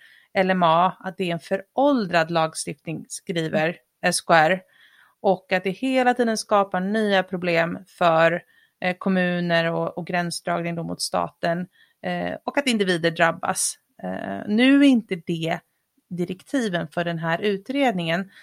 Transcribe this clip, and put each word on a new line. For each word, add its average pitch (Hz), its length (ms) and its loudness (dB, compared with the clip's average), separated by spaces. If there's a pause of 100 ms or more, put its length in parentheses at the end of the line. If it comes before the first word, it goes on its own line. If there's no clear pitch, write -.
(320)
L 185 180 2
M 185 120 2
A, 170 380 4
att 185 160 -12
det 180 140 -4
är - 20 -2
en 170 80 -6
föråldrad 196 920 0
lagstiftning, 160 800 -4
skriver 160 680 -4 (260)
S 175 180 0
K - 140 2
R, 165 280 4 (580)
och - 320 0
att 185 120 -2
det 196 60 -2
hela 254 440 0
tiden 233 240 0
skapar 196 420 0
nya 202 420 0
problem 175 640 -2
för, 165 560 2 (380)
eh, 180 160 -2
kommuner 175 760 0
och, 165 260 -4
och 170 80 -8
gränsdragning 170 680 -4
då 165 80 -6
mot 170 200 -8
staten, 175 640 -4 (360)
eh, 175 320 -4 (100)
och 262 140 -4
att 285 80 -2
individer 185 440 2
drabbas. - 680 -2 (240)
Eh, 185 460 -8
nu 254 320 6
är 285 80 8
inte 226 280 2 (100)
det 165 320 -2 (520)
direktiven 180 800 -4
för 175 160 -4
den 170 140 -4
här 165 200 -2
utredningen, 196 920 -2 (120)